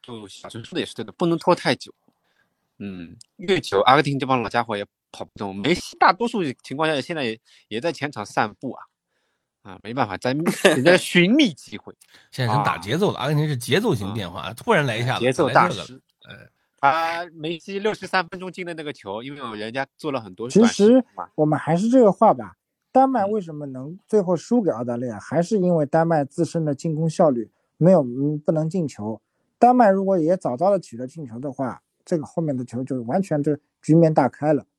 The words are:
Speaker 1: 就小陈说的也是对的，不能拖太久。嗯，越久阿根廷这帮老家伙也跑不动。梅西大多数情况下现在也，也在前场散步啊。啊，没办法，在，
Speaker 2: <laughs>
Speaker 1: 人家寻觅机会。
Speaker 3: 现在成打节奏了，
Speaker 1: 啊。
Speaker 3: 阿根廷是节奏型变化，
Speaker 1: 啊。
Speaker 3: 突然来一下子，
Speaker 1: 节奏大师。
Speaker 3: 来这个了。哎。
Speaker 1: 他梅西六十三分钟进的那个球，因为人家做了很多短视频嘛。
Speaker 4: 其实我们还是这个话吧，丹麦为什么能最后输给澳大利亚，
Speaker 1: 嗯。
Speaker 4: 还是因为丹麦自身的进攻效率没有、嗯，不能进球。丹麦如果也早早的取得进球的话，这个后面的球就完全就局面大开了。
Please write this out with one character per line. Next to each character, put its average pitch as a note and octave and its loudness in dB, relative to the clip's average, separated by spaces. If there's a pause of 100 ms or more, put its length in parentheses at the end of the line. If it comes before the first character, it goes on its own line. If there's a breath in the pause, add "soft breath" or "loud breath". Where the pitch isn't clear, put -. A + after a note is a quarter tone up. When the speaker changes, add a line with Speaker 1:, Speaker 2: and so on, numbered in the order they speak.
Speaker 1:
就 A2 -16
小 - -20
陈 A2 -12
说 F#3 -16
的 C#3+ -4
也 - -4
是 - -18
对 A2 -10
的， - -18
不 F3+ -4
能 E3 0
拖 F3 2
太 D#3 -2
久。 - -8 (840)
嗯， F2+ -14 (220)
越 F3+ -2
久 G2+ -2
阿 C3 6
根 D3+ 4
廷 C#3 -2
这 C#3 -4
帮 C3 0
老 G#2 -6
家 A#2+ 0
伙 A2+ -6
也 G2+ -6 (280)
跑 G#2+ -16
不 - -16
动。 G2 -6
梅 D#3 -2
西 - -8
大 D4 4
多 A#3 -2
数 G3+ -4 (180)
情 - -12
况 D#3 0
下 D3 0
现 E3 -8
在 D3 -4
也， A2+ -6 (300 soft breath)
也 A2 -6
在 D#3+ -4
前 C#3+ -6
场 G#2 -10
散 A2+ -2
步 - -12
啊。 - -18 (800)
啊， F#2+ -20
没 A2 -14
办 C3 -2
法， F#2 -8
在， B2+ -4
Speaker 2:
<laughs> E3 2
Speaker 1:
人 C3 0
家 F3 8
寻 F3+ 2
觅 C4+ 4
机 - -16
会。 - -20 (360 soft breath)
Speaker 3:
现 B2+ -4
在 G#2+ 0
成 G#2+ 2
打 E2+ -2
节 G2+ -4
奏 F3+ 0
了， - -8
Speaker 1:
啊。 - -8
Speaker 3:
阿 B2+ -4
根 D#3 0
廷 D3+ 0
是 D3 -4
节 B2 0
奏 G#3+ 0
型 G2 -6
变 F#2 -6
化， F2+ -12
Speaker 1:
啊。 F#2+ -10
Speaker 3:
突 - -2
然 D3+ 2
来 A2+ -2
一 A#2+ -4
下 B2+ -2
子， G2+ -4
Speaker 1:
节 B2+ 2
奏 C3 2
大 B2+ 6
师。 G2+ -4
Speaker 3:
来 E2 -10
这 B2+ -20
个 - -
了。 - -20 (260)
哎。 - -20 (320)
Speaker 1:
他 E3 0
梅 E3 -8
西 G3 -12
六 G#3 -4
十 F#3 -12
三 F3+ -2
分 F#3+ -16
钟 F#3 -12
进 F3+ -12
的 E3+ -10
那 D#3+ -12
个 D3 -8
球， G#2 -10
因 C#3 -14
为 A#2+ -12
人 A2 -8
家 C3+ -4 (100)
做 D3+ -6
了 C3 -4
很 F#2+ -14
多 A#2+ -8
短 G#3 6
视 - 0
频 A#3+ 8 (180)
嘛。 F2 -10
Speaker 4:
其 - -10
实 - -20
我 D3+ 2
们 D3+ 0
还 D#3+ 0
是 G#3+ -2
这 B3 6
个 G3 8
话 G#3 4
吧， A2+ -8 (340)
丹 C4+ 4
麦 A3+ 0
为 G#3+ -2
什 E3 -12
么 D3 -10
能 C3+ -12
最 G#3+ 2
后 F3+ 0
输 A#3 0
给 E3+ 0
澳 B2 -4
大 A#2+ -4
利 B2 -6
亚， A2 -8
Speaker 1:
嗯。 G2 -12
Speaker 4:
还 - -2
是 G#3 0
因 F3+ 2
为 D3+ 2
丹 E3 2
麦 D#3 2
自 E3+ -4
身 D#3+ -4
的 C#3+ -2
进 D#3+ -6
攻 D#3+ -2
效 D#3+ 4
率 A#2 -2 (280)
没 E3 6
有、 F3 6
嗯， C3+ -4
不 D#3+ -2
能 D#3 -2
进 F3 -4
球。 A2 -8 (360)
丹 B3 6
麦 A#3+ 6
如 G3 2
果 F#3+ 0
也 D#3+ 2
早 B2+ -4
早 F3 2
的 G3+ 2
取 A#2 -10
得 B2+ -10
进 D3+ -14
球 A#2 -14
的 C#3+ -8
话， A#2+ -8 (220)
这 F3+ -2
个 C#3+ -6
后 - -6
面 C#3+ -2
的 B2+ -6
球 B2 -8
就 B2+ -6
完 C3+ -2
全 F#3+ -2
就 D3 0 (240)
局 D3+ 2
面 E3 6
大 D3 4
开 D3+ -2
了。 C3+ 0 (140)